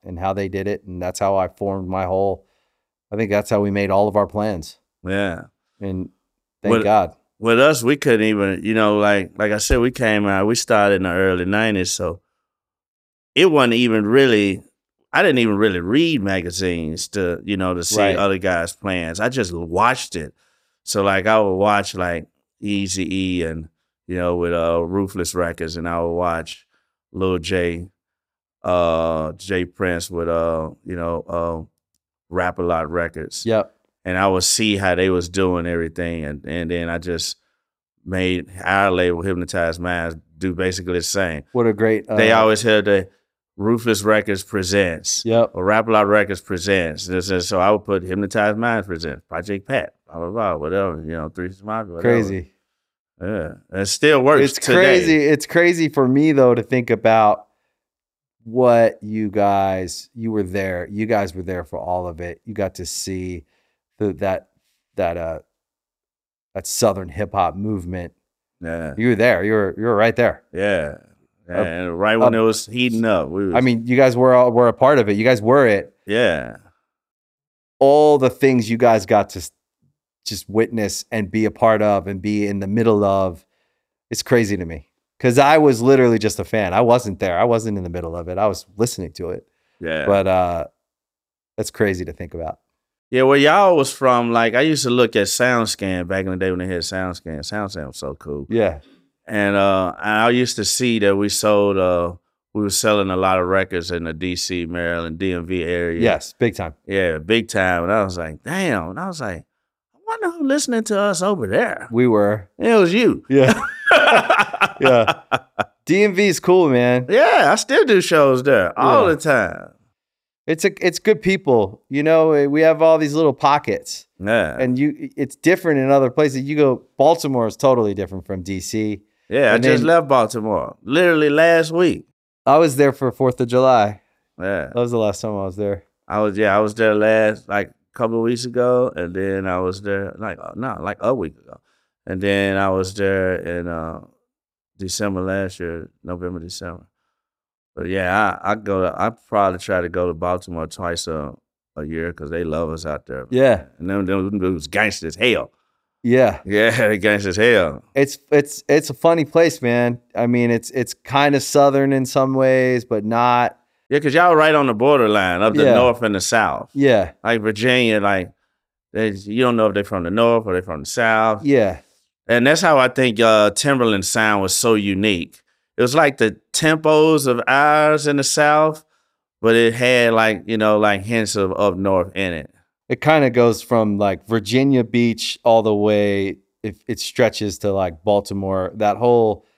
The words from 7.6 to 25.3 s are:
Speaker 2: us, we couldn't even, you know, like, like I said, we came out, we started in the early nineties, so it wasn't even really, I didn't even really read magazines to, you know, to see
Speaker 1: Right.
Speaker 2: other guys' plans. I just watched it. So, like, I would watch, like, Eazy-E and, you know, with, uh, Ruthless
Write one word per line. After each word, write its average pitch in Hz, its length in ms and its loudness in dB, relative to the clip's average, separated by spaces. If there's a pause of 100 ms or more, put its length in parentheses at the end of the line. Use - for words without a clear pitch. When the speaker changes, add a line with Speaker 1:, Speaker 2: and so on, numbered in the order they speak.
Speaker 2:
us, 139 220 4
we 131 140 0
couldn't 120 300 2
even, 98 380 0
you 107 100 -4
know, 104 240 2
like, 101 380 0
like 104 160 -2
I 104 60 -2
said, 127 200 0
we 120 120 0
came 107 360 0
out, 98 200 0
we 113 80 0
started 101 420 2
in 92 60 -2
the 92 80 -2
early 92 340 0
nineties, 101 460 -2
so 87 300 -6 (1120)
it 180 160 4
wasn't 131 240 2
even 113 320 0
really, 110 560 4 (500)
I 160 100 2
didn't 156 180 2
even 110 160 2
really 98 240 0
read 135 420 0
magazines 87 840 -4
to, 90 360 -4
you 101 140 -4
know, 92 160 -2
to 87 100 -6
see 104 160 -2
Speaker 1:
Right. 98 160 2
Speaker 2:
other 98 220 0
guys' 87 360 -4
plans. 90 460 -6
I 113 80 0
just 120 240 -4
watched 90 640 -2
it. 78 160 -10 (520)
So, - 180 -2
like, 95 240 0
I 110 140 4
would 98 160 0
watch, 101 380 0
like, 87 320 -6 (360)
Eazy-E 92 840 -4
and, 80 240 -8 (380)
you 90 100 -8
know, 87 200 -2
with, 87 180 -2
uh, 85 280 0
Ruthless 92 520 -4